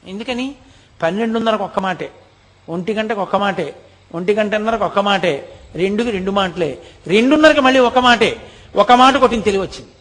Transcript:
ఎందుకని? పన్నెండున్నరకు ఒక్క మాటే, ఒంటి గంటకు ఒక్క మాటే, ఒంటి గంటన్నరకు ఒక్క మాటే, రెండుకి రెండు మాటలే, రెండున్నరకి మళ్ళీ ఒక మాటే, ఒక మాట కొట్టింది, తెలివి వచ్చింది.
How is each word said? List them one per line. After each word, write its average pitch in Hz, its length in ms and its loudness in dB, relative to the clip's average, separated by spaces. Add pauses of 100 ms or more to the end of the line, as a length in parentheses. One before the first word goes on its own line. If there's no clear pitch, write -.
ఎందుకని? 240 480 -8 (480)
పన్నెండున్నరకు 220 600 -2
ఒక్క 170 140 -4
మాటే, 185 340 -6 (560)
ఒంటి 175 260 -4
గంటకు 220 260 -4
ఒక్క 196 160 -2
మాటే, 190 440 -4 (340)
ఒంటి 185 200 -2
గంటన్నరకు 214 500 -2
ఒక్క 175 140 -2
మాటే, 190 640 -2 (140)
రెండుకి 208 360 -2
రెండు 190 200 -4
మాటలే, 180 520 -4 (240)
రెండున్నరకి 285 540 4
మళ్ళీ 262 200 4
ఒక 240 180 2
మాటే, 233 540 2 (240)
ఒక 208 160 4
మాట 254 240 6
కొట్టింది, 240 280 2
తెలివి 196 180 0
వచ్చింది. - 280 -12 (100)